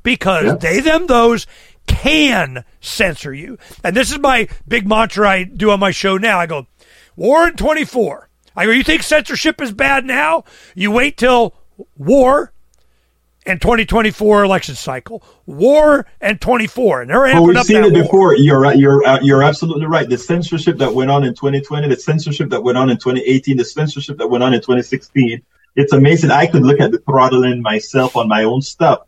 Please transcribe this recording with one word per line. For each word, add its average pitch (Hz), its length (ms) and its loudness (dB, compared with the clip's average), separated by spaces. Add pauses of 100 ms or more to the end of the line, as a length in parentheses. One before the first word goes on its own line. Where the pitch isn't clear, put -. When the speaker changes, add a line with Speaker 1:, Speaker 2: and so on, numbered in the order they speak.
Speaker 1:
Because 196 440 -2
Speaker 2:
Yeah. 214 100 0
Speaker 1:
they, 170 240 -2
them, 320 280 0
those 233 380 2 (420)
can 208 760 0 (160)
censor 160 540 -6
you. 175 240 -16 (260)
And 180 120 -4
this 247 160 0
is 294 80 -8
my 254 280 0 (200)
big 214 200 -4
mantra 214 420 0
I 190 140 0
do 185 280 -2
on 202 80 0
my 196 120 0
show 190 260 -2
now. 202 220 0
I 175 60 -2
go, 151 220 -10 (480)
"War 302 320 2
in 339 80 -6
twenty-four." 254 720 -4 (260)
I 185 100 -2
go, 220 60 0
"You 254 120 0
think 311 200 -2
censorship 302 580 -2
is 233 120 -8
bad 269 320 -2
now? 294 400 -2 (280)
You 196 180 -4
wait 254 260 -2
till 240 360 2 (440)
war 254 540 2 (920)
and 185 160 -4
twenty 226 240 0
twenty-four 214 580 0
election 190 320 -2
cycle. 135 480 -12 (220)
War 277 600 2 (160)
and 202 180 -4
twenty-four." 220 640 -2
And 120 80 -12
they're 175 120 2
Speaker 2:
Well, 170 220 4
Speaker 1:
amping 170 40 6
Speaker 2:
we've 180 100 4
Speaker 1:
up - 80 2
Speaker 2:
seen 214 160 4
Speaker 1:
that 208 60 4
Speaker 2:
it 175 60 4
Speaker 1:
war. 165 100 4
Speaker 2:
before. 190 320 4
You're 143 240 4
right. 139 180 4
You're, 139 280 6
uh, 131 160 4
you're 139 220 4
absolutely 156 440 -2
right. 143 200 -2
The 120 100 -2
censorship 165 600 -4
that 123 160 -2
went 131 160 0
on 143 140 2
in 123 100 -2
twenty 139 280 -2
twenty, 147 280 -6
the 127 80 2
censorship 156 540 -4
that 120 120 -4
went 123 140 0
on 131 120 2
in 117 80 0
twenty 127 240 -4
eighteen, 131 360 0
the 120 80 -2
censorship 147 540 -8
that 165 100 -4
went 123 140 0
on 127 100 2
in 117 80 0
twenty 123 220 -2
sixteen. 120 580 -4 (340)
It's 139 180 -8
amazing. 147 380 4
I 147 160 2
could 139 160 2
look 143 160 2
at - 120 0
the - 80 -2
throttling 127 640 0
myself 113 540 -4
on 117 140 -2
my 110 140 0
own 120 180 -2
stuff. - 460 -2